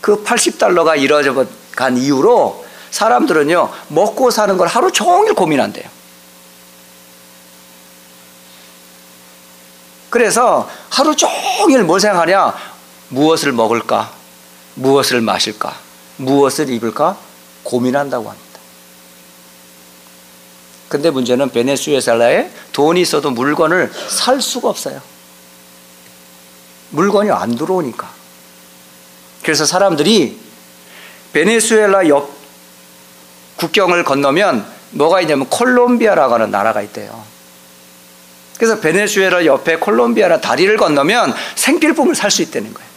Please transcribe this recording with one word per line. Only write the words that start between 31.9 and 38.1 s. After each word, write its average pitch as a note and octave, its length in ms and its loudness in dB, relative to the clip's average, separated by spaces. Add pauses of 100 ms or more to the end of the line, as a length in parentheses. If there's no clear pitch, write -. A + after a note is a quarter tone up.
옆 C#3+ 260 0 (1200)
국경을 F3 460 0
건너면 C#3+ 600 0 (260)
뭐가 E3 300 2
있냐면 C#3+ 280 -2
콜롬비아라고 A#3 840 2
하는 A2+ 180 2
나라가 G#2 300 0
있대요. G#2+ 420 -14 (1300)